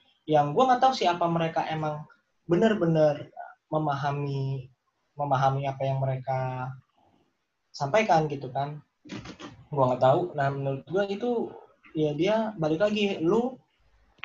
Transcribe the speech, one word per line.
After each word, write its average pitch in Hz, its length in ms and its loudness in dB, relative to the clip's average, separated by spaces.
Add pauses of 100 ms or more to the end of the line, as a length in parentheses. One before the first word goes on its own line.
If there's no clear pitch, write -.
(280)
yang 147 240 4
gue 208 160 4
nggak 247 160 4
tahu 262 80 6
sih 214 160 0
apa 175 240 0
mereka 165 400 0
emang 151 320 -6 (480)
benar-benar 165 800 2 (400)
memahami, 143 960 -4 (480)
memahami 135 480 0
apa 135 240 -6
yang 135 160 0
mereka 131 640 -4 (1040)
sampaikan 156 560 2
gitu 135 240 -8
kan. 147 320 -6 (880)
Gue 135 160 2
nggak 127 160 0
tahu. 151 320 4
Nah, 139 160 0
menurut 139 320 -4
gue 190 200 -2 (120)
itu, 240 160 -4 (640)
ya 151 160 0
dia 175 240 0 (240)
balik 160 240 0
lagi, 208 400 0
lu, 233 320 2 (680)